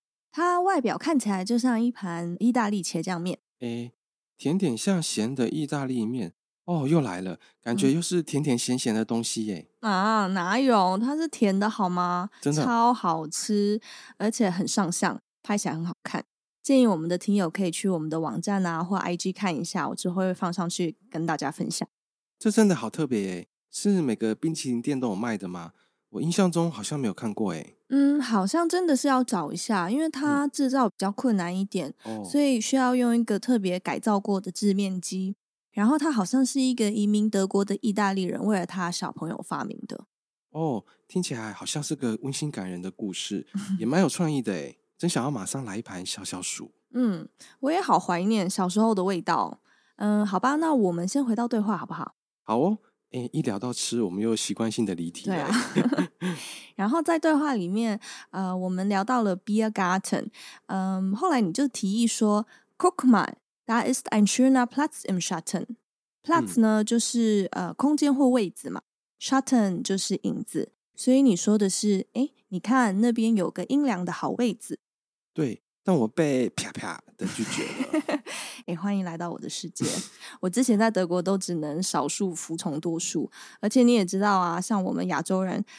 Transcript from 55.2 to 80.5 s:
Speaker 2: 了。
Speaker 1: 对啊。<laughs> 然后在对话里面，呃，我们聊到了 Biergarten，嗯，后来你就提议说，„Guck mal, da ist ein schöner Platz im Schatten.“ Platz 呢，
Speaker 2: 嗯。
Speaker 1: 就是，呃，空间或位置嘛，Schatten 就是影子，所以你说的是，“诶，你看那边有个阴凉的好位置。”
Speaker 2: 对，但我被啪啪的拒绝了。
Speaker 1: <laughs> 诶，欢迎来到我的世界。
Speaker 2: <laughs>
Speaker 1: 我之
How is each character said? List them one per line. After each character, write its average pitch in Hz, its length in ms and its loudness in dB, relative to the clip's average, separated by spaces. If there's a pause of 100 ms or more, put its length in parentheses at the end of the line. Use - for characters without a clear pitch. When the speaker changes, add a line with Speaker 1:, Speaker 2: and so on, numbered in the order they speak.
Speaker 2:
了。 190 60 -2
Speaker 1:
对 160 60 -2
啊。 226 680 0 (100)
<laughs> 175 200 -4 (360)
然 196 140 -2
后 330 120 0
在 320 180 0
对 311 160 4
话 285 200 2
里 180 120 -2
面， 214 320 -2 (320)
呃， 185 240 -4
我 185 140 -2
们 185 180 -2
聊 196 160 2
到 240 200 2
了 196 140 2
Biergarten， 202 920 0 (400)
嗯， 190 460 0
后 294 160 0
来 277 120 4
你 180 100 2
就 277 160 2
提 196 260 -2
议 233 140 4
说， 214 380 2 (320)
„Guck - 300 2
mal, 208 280 6 (300)
da 226 200 0
ist 254 260 0
ein 208 160 6
schöner 254 380 6
Platz 294 420 -2
im 185 140 0
Schatten.“ 165 440 -4 (580)
Platz 269 360 2
呢， 220 220 6
Speaker 2:
嗯。 214 40 0
Speaker 1:
就 233 140 2
是， 214 520 2
呃， - 220 -4
空 302 220 2
间 285 180 2
或 269 140 4
位 240 220 4
置 - 200 -10
嘛， 92 120 -8 (400)
Schatten 240 600 2
就 196 160 0
是 190 260 -2
影 - 200 -4
子， - 280 -6 (240)
所 - 180 2
以 269 80 8
你 247 160 8
说 214 200 4
的 202 120 4
是 196 440 0
，“诶， 262 200 -2 (160)
你 185 100 -4
看 214 400 2
那 240 140 4
边 226 220 2
有 190 140 2
个 - 160 -6
阴 285 200 2
凉 190 180 0
的 175 80 -4
好 151 200 -4
位 240 220 0
置。” - 260 -10 (540)
Speaker 2:
对， 135 280 -2 (220)
但 185 120 4
我 117 120 4
被 131 420 0
啪 - 240 -6
啪 - 280 -10 (160)
的 - 100 -4
拒 - 180 -6
绝 - 180 -4
了。 - 640 -4
Speaker 1:
<laughs> - 400 -12
诶， 175 80 -4
欢 196 220 -2
迎 190 80 -2
来 170 100 -8
到 170 140 -6
我 - 80 -8
的 - 100 -12
世 - 220 -8
界。 - 160 -4 (280)
Speaker 2:
<laughs> - 280 -18
Speaker 1:
我 185 80 0
之 240 140 2